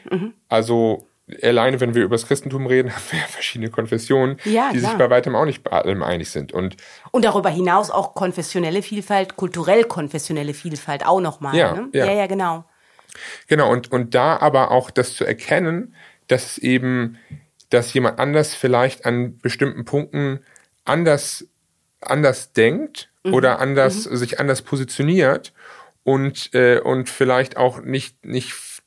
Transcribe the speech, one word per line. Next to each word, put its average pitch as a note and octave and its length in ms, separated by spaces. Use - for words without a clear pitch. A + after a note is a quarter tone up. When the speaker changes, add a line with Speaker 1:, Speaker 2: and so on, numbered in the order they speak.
Speaker 1:
mhm. F#3+ 240
Speaker 2:
also A2+ 600
alleine, B2 380
wenn A#2+ 140
wir A#2 100
über A2 100
das A2+ 120
Christentum C3+ 400
reden, B2+ 240
<laughs> - 40
haben - 160
wir E3 80
ja D3 60
verschiedene - 440
Konfessionen, B2+ 760
Speaker 1:
Ja, A3+ 260
Speaker 2:
die B2+ 80
sich B2 80
Speaker 1:
klar. A3 120
Speaker 2:
bei B2 100
weitem B2 260
auch B2 80
nicht D3 200
bei - 80
allem F#2 300
einig E2 280
sind. D2 240
Und F2+ 240
Speaker 1:
Und A#3+ 140
darüber G3+ 240
hinaus F3+ 420
auch - 220
konfessionelle F3+ 680
Vielfalt, G3 540
kulturell F3+ 480
konfessionelle D3+ 720
Vielfalt D3 520
auch F#3 140
nochmal, D3 380
Speaker 2:
Ja, D3+ 160
Speaker 1:
ne? A3+ 180
Speaker 2:
ja. C3+ 140
Speaker 1:
Ja, G3 80
ja, G3+ 140
genau. F3+ 360
Speaker 2:
Genau, D3 200
und, A#2+ 220
und B2 240
da B2+ 220
aber C3+ 340
auch B2 200
das - 220
zu - 120
erkennen, E3+ 680
dass - 240
es - 80
eben, B2+ 580
dass A#2+ 240
jemand B2+ 260
anders D3 360
vielleicht B2+ 500
an A#2+ 340
bestimmten C3 440
Punkten C#3+ 560
anders, D3+ 600
anders C#3 540
denkt D3+ 560
Speaker 1:
Mhm. F#3+ 80
Speaker 2:
oder B2+ 260
anders, C3+ 500
Speaker 1:
Mhm. B2+ 60
Speaker 2:
sich A#2+ 240
anders C#3 220
positioniert C#3 880
und, C3+ 500
äh, B2 260
und C3 300
vielleicht B2+ 480
auch B2 240
nicht, C3 440
nicht B2+ 260
f-, - 360